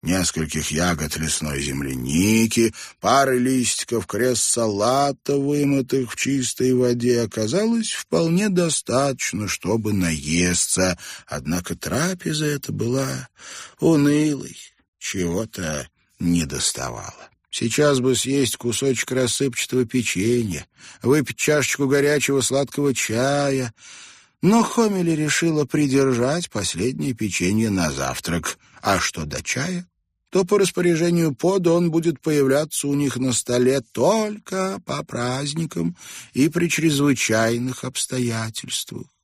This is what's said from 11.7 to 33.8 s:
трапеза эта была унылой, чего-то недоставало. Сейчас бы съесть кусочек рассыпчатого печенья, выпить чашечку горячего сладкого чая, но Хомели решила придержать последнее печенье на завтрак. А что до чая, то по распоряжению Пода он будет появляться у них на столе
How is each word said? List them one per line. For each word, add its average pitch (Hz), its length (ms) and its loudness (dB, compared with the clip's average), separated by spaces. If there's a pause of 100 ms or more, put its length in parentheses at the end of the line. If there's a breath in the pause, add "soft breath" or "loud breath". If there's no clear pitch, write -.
трапеза 156 720 -4
эта 147 260 -4
была 131 580 -4 (500 loud breath)
унылой, 147 760 2 (400)
чего-то 87 920 -4 (320)
недоставало. 69 1120 -2 (220)
Сейчас 143 480 2
бы 127 160 2
съесть 135 400 0
кусочек 123 560 -2
рассыпчатого 127 720 0
печенья, 110 800 0 (360 loud breath)
выпить 139 340 2
чашечку 143 520 0
горячего 143 520 2
сладкого 139 540 0
чая, 131 800 0 (680 loud breath)
но 220 220 6
Хомели 196 480 2
решила 151 540 2
придержать 135 840 2
последнее 110 640 -4
печенье 107 560 0
на 90 220 0
завтрак. 67 680 -4 (240 soft breath)
А 98 180 2
что 82 260 -4
до 71 180 -8
чая, 175 420 -4 (460)
то 190 140 2
по 208 120 2
распоряжению 175 760 2
Пода 175 380 2
он 175 180 2
будет 165 300 0
появляться 147 680 2
у 143 80 0
них 143 220 0
на 127 160 0
столе 127 480 2